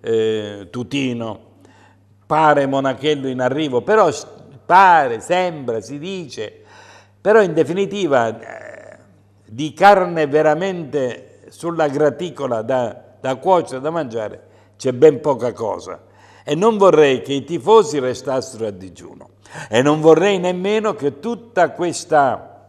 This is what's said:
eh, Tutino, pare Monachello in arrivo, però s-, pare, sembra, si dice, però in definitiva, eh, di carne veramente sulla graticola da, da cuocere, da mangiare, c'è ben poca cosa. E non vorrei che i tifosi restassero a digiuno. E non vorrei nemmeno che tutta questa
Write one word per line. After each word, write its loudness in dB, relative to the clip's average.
eh, -4
Tutino, -8
pare 2
Monachello -2
in -6
arrivo, -2
però 2
s-, -10
pare, 4
sembra, -4
si -14
dice, -12
però 4
in 2
definitiva, 0
eh, -20
di -8
carne 4
veramente -2
sulla -2
graticola -2
da, -4
da -4
cuocere, 0
da -6
mangiare, -8
c'è -4
ben 4
poca -2
cosa. -8
E -4
non 2
vorrei 4
che -6
i -6
tifosi 2
restassero -6
a -6
digiuno. -20
E 0
non 2
vorrei 4
nemmeno -2
che -6
tutta -2
questa -2